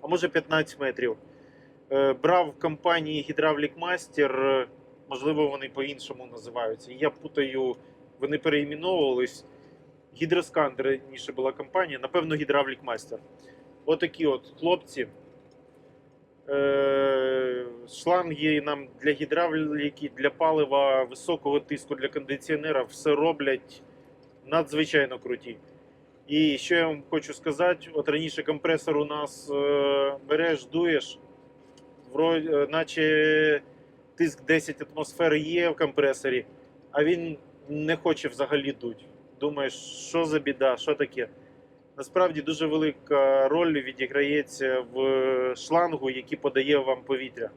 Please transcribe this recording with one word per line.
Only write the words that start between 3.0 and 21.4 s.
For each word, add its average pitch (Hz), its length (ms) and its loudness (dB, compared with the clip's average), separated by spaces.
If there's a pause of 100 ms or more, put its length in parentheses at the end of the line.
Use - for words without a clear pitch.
Hydraulic 151 500 0
Master, 135 840 0 (440)
можливо, 147 380 0
вони 135 220 -6
по-іншому 135 640 -10
називаються. 113 600 -6
Я 135 180 0
путаю, 131 640 -2 (440)
вони 143 180 -2
переіменовувались. 147 1080 0 (760)
Гідроскан 160 560 0
раніше 135 540 -4
була 131 200 -2
компанія, 147 480 -4
напевно, 156 360 -2
Hydraulic 139 500 0
Master. 117 320 -8 (680)
Отакі 160 400 0
от 131 340 -2
хлопці. 165 480 -2 (1400)
Е, 135 1160 2 (240)
шланги 156 720 0
нам 143 260 -4 (140)
для 151 100 2
гідравліки, 151 1040 -2
для 135 120 2
палива 139 720 2
високого 143 560 -2